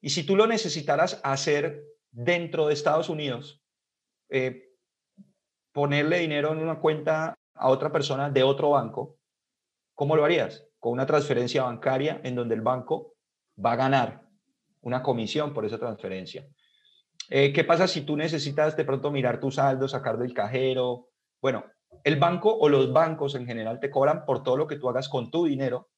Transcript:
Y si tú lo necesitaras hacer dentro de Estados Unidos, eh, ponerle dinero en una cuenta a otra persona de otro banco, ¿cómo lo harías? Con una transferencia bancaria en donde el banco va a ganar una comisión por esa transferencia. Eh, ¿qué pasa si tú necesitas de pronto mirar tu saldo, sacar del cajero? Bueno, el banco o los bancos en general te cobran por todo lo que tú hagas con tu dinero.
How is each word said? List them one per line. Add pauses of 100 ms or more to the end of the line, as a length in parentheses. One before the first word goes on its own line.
Y
si
tú
lo
necesitaras
hacer (260)
dentro
de
Estados
Unidos, (680)
eh, (960)
ponerle
dinero
en
una
cuenta (200)
a
otra
persona
de
otro
banco, (760)
¿cómo
lo
harías? (140)
Con
una
transferencia
bancaria
en
donde
el
banco (500)
va
a
ganar (560)
una
comisión
por
esa
transferencia. (800)
Eh,
¿qué
pasa
si
tú
necesitas
de
pronto
mirar
tu
saldo,
sacar
del
cajero? (300)
Bueno, (360)
el
banco
o
los
bancos
en
general
te
cobran
por
todo
lo
que
tú
hagas
con
tu
dinero.